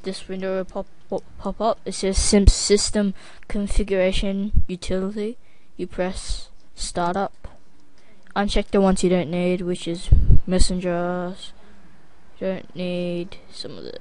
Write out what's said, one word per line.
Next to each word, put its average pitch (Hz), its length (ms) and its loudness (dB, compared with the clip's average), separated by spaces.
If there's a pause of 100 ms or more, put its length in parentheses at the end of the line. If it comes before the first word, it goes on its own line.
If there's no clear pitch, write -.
This 190 240 -10
window 190 300 -6
will 185 80 -4
pop, 196 200 -10 (240)
pop, - 140 -4 (160)
pop 190 200 -8
up. 220 260 0
It 196 80 -6
says 196 240 -2
Sim 202 280 4
System 202 680 4 (320)
Configuration 196 1200 2
Utility. 196 720 -4 (380)
You 180 120 -6
press - 640 -4 (260)
Startup. 180 580 -4 (1000)
Uncheck 202 320 0
the 208 120 2
ones 190 240 4
you 185 60 4
don't 175 220 2
need, 180 300 0
which 180 260 -4
is 170 220 -6 (360)
messengers. 180 1080 2 (880)
Don't 190 360 -6
need 175 600 -4 (140)
some - 280 -12
of 71 60 -12
the 55 160 -12